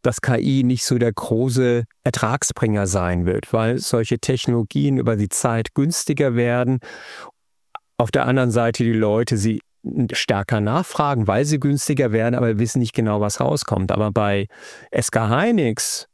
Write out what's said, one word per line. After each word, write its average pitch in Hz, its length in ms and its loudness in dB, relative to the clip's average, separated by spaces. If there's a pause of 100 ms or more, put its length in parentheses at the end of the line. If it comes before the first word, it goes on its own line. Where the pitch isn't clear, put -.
dass 120 140 0
K 123 160 0
I 135 300 2
nicht 123 180 0
so 120 140 0
der 117 160 2
große 120 720 0 (180)
Ertragsbringer 107 840 0
sein 90 380 0
wird, - 280 -2
weil 113 240 0
solche 117 420 -2
Technologien 131 800 0
über 117 180 0
die 101 140 0
Zeit 113 460 -2
günstiger 143 600 0
werden. 120 440 0 (1160)
Auf 113 160 0
der 131 140 2
anderen 127 260 2
Seite 117 320 0
die 117 80 2
Leute 110 460 2
sie 107 240 0 (500)
stärker 104 480 -2
nachfragen, 131 680 0
weil 110 180 2
sie 147 120 0
günstiger 139 540 0
werden, 113 240 0
aber 113 240 0
wissen 120 200 0
nicht 113 140 0
genau, 107 280 0
was 104 180 -2
rauskommt. 107 540 0
Aber 104 180 0
bei 101 360 0 (440)
S - 180 -2
K 110 200 0
Hynix 151 840 0